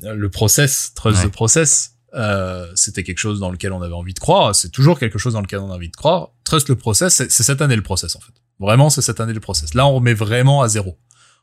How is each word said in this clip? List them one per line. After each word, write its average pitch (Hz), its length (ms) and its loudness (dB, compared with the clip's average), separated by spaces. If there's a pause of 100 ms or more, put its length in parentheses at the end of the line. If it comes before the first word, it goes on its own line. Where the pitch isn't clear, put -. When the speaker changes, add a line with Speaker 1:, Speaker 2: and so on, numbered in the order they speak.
(140)
Speaker 1:
le 104 160 -4
process, - 680 2
Trust 98 280 2
Speaker 2:
Ouais. 101 60 0
Speaker 1:
the - 20 -8
Process, - 640 0 (200)
euh, 92 600 -4
c'était - 280 -2
quelque 87 140 -8
chose 104 220 -4
dans 92 120 -4
lequel 95 220 -6
on 90 80 -8
avait 87 120 -8
envie 87 200 -8
de - 60 -12
croire. 160 360 2
C'est - 140 -2
toujours 143 300 4
quelque 110 180 -2
chose 117 160 -2
dans 107 80 -4
lequel 98 180 -6
on 98 120 -10
a 92 40 -10
envie 87 140 -10
de - 60 -18
croire. 165 340 -2 (140)
Trust 156 260 0
le 127 60 2
process, - 400 0
c'est, 120 160 0
c'est - 120 0
cette 143 180 0
année 147 140 2
le 107 80 0
process, - 320 -6
en - 40 -18
fait. - 140 -20 (260)
Vraiment, 117 300 6
c'est 131 120 0
cette 117 180 -2
année 113 140 -4
le 110 60 -8
process. 87 340 -6
Là, 131 140 4
on 139 80 4
remet 123 180 4
vraiment 123 480 2
à 120 60 2
zéro. 98 300 -4 (460)